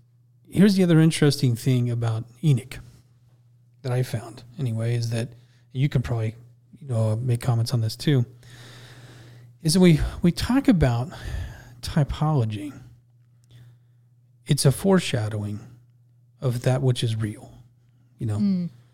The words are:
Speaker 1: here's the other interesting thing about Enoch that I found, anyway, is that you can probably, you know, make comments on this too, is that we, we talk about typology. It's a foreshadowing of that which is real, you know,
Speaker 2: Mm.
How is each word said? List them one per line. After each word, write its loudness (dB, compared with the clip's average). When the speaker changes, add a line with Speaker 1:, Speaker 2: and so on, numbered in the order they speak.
Speaker 1:
here's 4
the 4
other 6
interesting 2
thing 0
about -4
Enoch 0
that -4
I 0
found, -10
anyway, -2
is -2
that -4
you 0
can 0
probably, -4
you -16
know, 0
make -2
comments 0
on 0
this -4
too, 0
is 0
that 4
we, 6
we 4
talk 0
about 2
typology. -2
It's 0
a 6
foreshadowing -2
of -2
that 0
which 0
is -2
real, -8
you -6
know, -2
Speaker 2:
Mm. -2